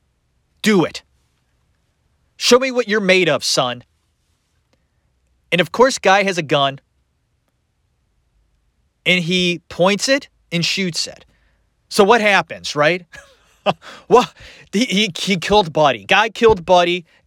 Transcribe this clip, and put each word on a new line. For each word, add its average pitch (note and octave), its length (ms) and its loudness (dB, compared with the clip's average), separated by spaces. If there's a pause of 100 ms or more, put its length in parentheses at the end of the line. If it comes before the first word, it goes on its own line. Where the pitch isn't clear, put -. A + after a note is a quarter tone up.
(600)
Do F#3+ 240 2
it. - 160 -10 (1400)
Show B3 220 2
me C4 100 -4
what A#3+ 180 -4
you're G#3+ 120 -2
made F#3 280 0
of, C#3 160 -2
son. B2 400 -4 (1700)
And F3 80 0
of E3+ 120 -4
course, B3+ 260 2
Guy G3 260 2
has F#3+ 140 -4
a E3+ 60 -4
gun. C#3 360 -2 (2250)
And F3+ 180 0
he F3 460 -2
points F#3+ 380 -2
it C#4 220 -2 (220)
and E3+ 120 -4
shoots F#3 440 -6
it. - 180 -20 (640)
So - 140 2
what A3 180 4
happens, E3+ 540 -2
right? E3 360 0
<laughs> - 40 -20 (920)
Well, - 200 4 (440)
he, A3 140 -2
he, G3+ 300 -2
he G3 220 -4
killed F3+ 360 0
Buddy. C3 320 0
Guy G3+ 240 2
killed G#3+ 360 0
Buddy. F3 400 2 (220)